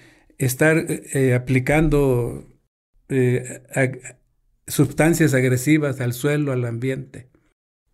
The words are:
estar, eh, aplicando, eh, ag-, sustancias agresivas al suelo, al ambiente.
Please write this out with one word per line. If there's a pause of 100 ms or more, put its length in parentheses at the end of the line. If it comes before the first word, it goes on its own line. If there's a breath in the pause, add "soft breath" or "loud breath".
(380 loud breath)
estar,
eh,
aplicando, (640)
eh, (120)
ag-, (480)
sustancias
agresivas
al
suelo,
al
ambiente. (640)